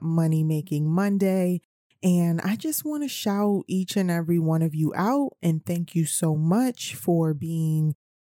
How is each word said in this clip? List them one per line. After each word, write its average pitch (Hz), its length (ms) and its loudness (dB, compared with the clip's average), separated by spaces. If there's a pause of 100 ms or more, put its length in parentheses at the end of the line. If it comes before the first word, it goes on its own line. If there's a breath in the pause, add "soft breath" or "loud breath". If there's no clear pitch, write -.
money-making 156 880 0
Monday. 190 720 2 (420)
And 175 400 2
I 208 140 -2
just - 280 -6
want 302 180 -4
to 277 60 -4
shout 202 580 0
each 185 300 -2
and 185 140 0
every 170 280 0
one 160 240 2
of 156 120 0
you 156 200 0
out 269 380 0 (100)
and 160 220 0
thank 170 300 -6
you 170 100 2
so 160 320 0
much 202 580 0
for 165 400 0
being 156 640 -2 (320)